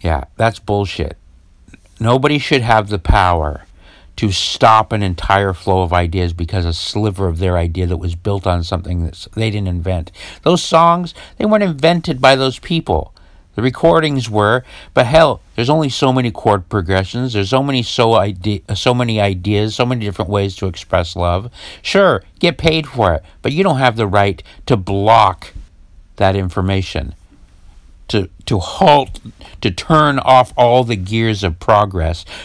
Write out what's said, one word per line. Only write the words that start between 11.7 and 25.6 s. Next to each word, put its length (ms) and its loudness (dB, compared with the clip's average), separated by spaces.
by 160 6
those 220 -2
people. 560 -4
The 40 -2
recordings 680 2
were, 320 2
but 120 4
hell, 340 4
there's 120 0
only 200 2
so 240 0
many 180 0
chord 380 0
progressions, 640 -2
there's 180 -2
so 100 2
many, 220 -2
so 300 0
ide-, 500 0
so 180 2
many 260 0
ideas, 540 -2
so 100 -2
many 200 -2
different 260 -6
ways 280 -2
to 100 -4
express 480 -4
love. 340 -2
Sure, 400 2
get 180 0
paid 300 -2
for 280 0
it, 100 -6
but 80 -4
you 140 0
don't 140 0
have 180 2
the 100 0
right 380 0
to 100 2
block 800 0